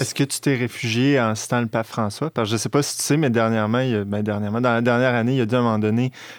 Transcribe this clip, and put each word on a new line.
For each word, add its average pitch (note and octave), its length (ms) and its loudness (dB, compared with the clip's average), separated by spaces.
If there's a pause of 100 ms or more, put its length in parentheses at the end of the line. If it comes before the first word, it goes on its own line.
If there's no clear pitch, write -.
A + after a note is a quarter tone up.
Est-ce - 120 -4
que C#3 120 0
tu - 160 -8
t'es C#3 160 2
réfugié B2 600 0
en A2+ 160 2
citant A#2+ 280 -2
le A#2 60 -2
pape A2+ 200 -2
François ? A#2 420 -4
Parce A2+ 200 -2
que - 20 0
je A2+ 100 0
sais - 60 -6
pas C#3+ 160 2
si - 140 -6
tu - 60 -4
sais, C#3 120 2
mais D3+ 140 2
dernièrement, A2+ 500 2
il B2+ 160 0
a, G2+ 80 0
ben, G2+ 180 -4
dernièrement, G#2 380 -2
dans B2 140 2
la A#2 80 2
dernière A#2+ 340 2
année, A#2+ 220 2
il - 40 2
a A2+ 40 2
dit A2+ 100 0
à B2 40 4
un - 20 2
moment A2 180 2
donné, A2+ 320 0 (280)